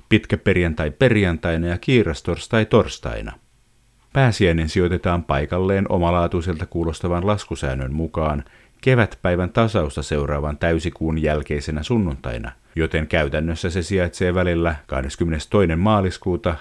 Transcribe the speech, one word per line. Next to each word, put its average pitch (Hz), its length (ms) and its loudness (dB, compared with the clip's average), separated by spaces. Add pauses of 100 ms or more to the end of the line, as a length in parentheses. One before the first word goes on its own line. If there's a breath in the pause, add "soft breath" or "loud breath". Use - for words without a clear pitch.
pitkäperjantai 87 800 2
perjantaina 87 760 2
ja 87 100 -2
kiirastorstai 110 880 0
torstaina? - 640 0 (840)
Pääsiäinen 90 560 4
sijoitetaan 87 540 2
paikalleen 92 680 0
omalaatuiselta 85 760 0
kuulostavan 87 640 -2
laskusäännön 67 680 -4
mukaan 78 500 -2 (380 soft breath)
kevätpäivän 92 680 2
tasausta 98 540 0
seuraavan 73 540 -2
täysikuun 80 640 0
jälkeisenä 76 640 -2
sunnuntaina, 67 680 -2 (240 soft breath)
joten 80 320 0
käytännössä 80 640 -2
se 90 120 -2
sijaitsee 90 520 0
välillä 85 420 0 (120)
kahdeskymmenestoinen 80 920 0
maaliskuuta, 92 800 0